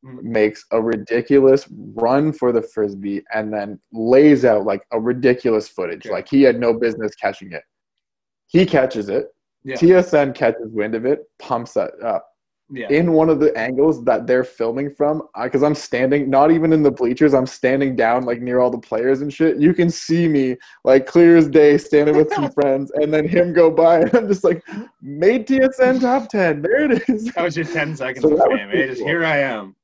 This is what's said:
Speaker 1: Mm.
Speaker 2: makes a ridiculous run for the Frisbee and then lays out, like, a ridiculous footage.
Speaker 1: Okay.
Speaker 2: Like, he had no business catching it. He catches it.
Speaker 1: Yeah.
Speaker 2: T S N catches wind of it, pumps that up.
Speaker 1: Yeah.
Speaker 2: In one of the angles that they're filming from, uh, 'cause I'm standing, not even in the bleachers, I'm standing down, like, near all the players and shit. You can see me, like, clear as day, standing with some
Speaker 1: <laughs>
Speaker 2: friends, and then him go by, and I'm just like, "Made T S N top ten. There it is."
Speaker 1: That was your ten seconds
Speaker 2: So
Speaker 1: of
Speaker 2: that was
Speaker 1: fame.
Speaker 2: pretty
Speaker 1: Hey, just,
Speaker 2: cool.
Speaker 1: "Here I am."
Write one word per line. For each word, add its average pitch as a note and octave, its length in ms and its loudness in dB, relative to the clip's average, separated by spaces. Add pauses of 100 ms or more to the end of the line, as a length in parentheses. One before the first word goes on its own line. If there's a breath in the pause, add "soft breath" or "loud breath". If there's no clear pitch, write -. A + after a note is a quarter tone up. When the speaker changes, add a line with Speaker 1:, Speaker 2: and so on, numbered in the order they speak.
Speaker 1:
Mm. B2+ 180 -20
Speaker 2:
makes G#2+ 480 -2
a A2+ 120 -2
ridiculous A#2+ 840 2 (280)
run B2+ 360 0
for B2+ 220 -2
the A2+ 80 0
Frisbee G2+ 640 -6 (100)
and G#2+ 180 -6
then G#2 300 -10 (100)
lays B2+ 540 4
out, G#2+ 220 2
like, G2+ 160 -4 (100)
a A2+ 80 -4
ridiculous B2 680 0
footage. E2+ 380 -10
Speaker 1:
Okay. G#2 80 -10
Speaker 2:
Like, F2+ 160 -8
he C#3 140 2
had A#2+ 180 2
no A#2 140 0
business A2+ 400 -6
catching G2 380 -8
it. D#2 100 -14 (840)
He F3+ 180 2
catches C3 420 -2
it. A2 200 -4 (340)
Speaker 1:
Yeah. C3 140 -12
Speaker 2:
T E3+ 180 4
S F3+ 180 2
N C#3 220 0
catches A2+ 380 -4
wind A2 220 -6
of A2+ 120 -6
it, D3 160 -2 (160)
pumps A#2+ 340 -8
that - 200 -4 (100)
up. G#2 260 -6 (420)
Speaker 1:
Yeah. A#2+ 200 -14
Speaker 2:
In E3 240 0
one D#3+ 160 4
of D3 100 2
the D3+ 160 2
angles C3 480 -2
that A#2+ 220 -2
they're B2+ 180 0
filming B2+ 500 -6
from, D3+ 280 -2 (120)
uh, A#2+ 140 -8
'cause C3 140 0
I'm D3 120 0
standing, C3 540 -2
not C#3 220 4
even D#3+ 240 2
in D#3 80 2
the C#3+ 80 4
bleachers, B2+ 420 0
I'm C3 140 2
standing C3+ 500 -2
down, A#2+ 300 0
like, A#2+ 160 -6
near B2 180 -2
all B2 100 2
the B2 80 -6
players B2+ 440 -2
and D3 100 -8
shit. D#3+ 240 0
You D3+ 160 2
can E3+ 160 0
see E3 400 -2
me, C3 300 -2 (260 soft breath)
like, C3 220 4
clear E3+ 320 6
as D#3 100 4
day, D3 300 6
standing D3 360 2
with D3+ 200 2
some C#4+ 160 -2
Speaker 1:
<laughs> - 20 -20
Speaker 2:
friends, C#3 380 -2 (100)
and D3+ 140 -2
then D#3 120 0
him F3 280 0
go E3 160 4
by, E3 300 4
and D#3 140 0
I'm A3+ 140 0
just F#3+ 160 -4
like, E3 180 0 (380 loud breath)
"Made F#3 460 0
T C4 160 0
S C4 180 0
N B3+ 180 2
top B3 300 -2
ten. E3+ 320 -2
There C4 320 0
it A#3 160 -2
is." A3 240 -2
Speaker 1:
That F3 120 -6
was D#3+ 120 -6
your E3 80 -6
ten D#3 320 -6
seconds C3+ 240 -10
Speaker 2:
So D3+ 120 2
Speaker 1:
of D3+ 60 0
Speaker 2:
that - 120 2
was - 80 -2
Speaker 1:
fame. G3+ 100 -10
Speaker 2:
pretty G#2+ 140 -2
Speaker 1:
Hey, C3+ 60 -2
just, B2 120 -10
Speaker 2:
cool. G#2+ 80 -6
Speaker 1:
"Here E3 160 -4
I D#3 140 -2
am." A2 460 -6